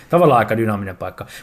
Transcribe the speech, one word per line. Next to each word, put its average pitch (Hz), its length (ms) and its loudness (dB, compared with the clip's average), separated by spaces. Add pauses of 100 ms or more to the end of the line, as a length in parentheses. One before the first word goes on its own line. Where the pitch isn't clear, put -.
(100)
tavallaan 165 280 4
aika 110 180 0
dynaaminen 101 400 -4
paikka. - 300 -14 (160)